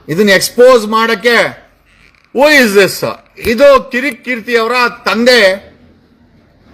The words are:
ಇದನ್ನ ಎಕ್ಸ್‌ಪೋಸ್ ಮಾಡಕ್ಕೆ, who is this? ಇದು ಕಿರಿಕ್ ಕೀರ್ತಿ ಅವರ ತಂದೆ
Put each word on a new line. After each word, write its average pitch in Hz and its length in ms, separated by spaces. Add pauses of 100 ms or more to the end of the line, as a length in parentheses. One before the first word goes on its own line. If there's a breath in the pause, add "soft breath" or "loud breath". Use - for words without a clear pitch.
ಇದನ್ನ 185 200
ಎಕ್ಸ್‌ಪೋಸ್ 233 580
ಮಾಡಕ್ಕೆ, 220 800 (680 soft breath)
who 269 140
is 254 260
this? 190 300 (340)
ಇದು 254 520
ಕಿರಿಕ್ 254 340
ಕೀರ್ತಿ 240 320
ಅವರ 226 160 (320)
ತಂದೆ 208 680 (1000)